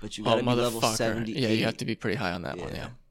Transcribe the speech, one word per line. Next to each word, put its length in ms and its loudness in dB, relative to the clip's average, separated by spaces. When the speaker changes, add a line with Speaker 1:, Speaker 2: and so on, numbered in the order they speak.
Speaker 1:
But 160 -10
you 80 -8
Speaker 2:
Oh, 60 4
Speaker 1:
gotta 120 4
be 40 0
level 340 2
Speaker 2:
motherfucker. 140 2
Speaker 1:
seventy-eight. 460 0
Speaker 2:
Yeah, 80 2
you 160 4
have 120 -2
to 80 -6
be 100 -2
pretty 220 -2
high 140 -2
on 120 -4
that 140 -6
one, 120 -8
Speaker 1:
Yeah. 80 -8
Speaker 2:
yeah. 120 -8